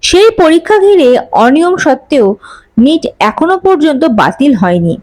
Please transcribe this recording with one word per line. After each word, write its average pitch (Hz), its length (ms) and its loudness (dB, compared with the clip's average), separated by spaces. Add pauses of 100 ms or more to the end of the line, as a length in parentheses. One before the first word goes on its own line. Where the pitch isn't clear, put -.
সেই 392 260 2 (100)
পরীক্ষা 330 400 0
ঘিরে 381 300 2 (280)
অনিয়ম 294 420 0
সত্ত্বেও 269 480 -2 (500)
নিট 302 260 0 (180)
এখনো 302 380 -2
পর্যন্ত 311 440 0 (160)
বাতিল 202 360 0
হয়নি। 175 480 -2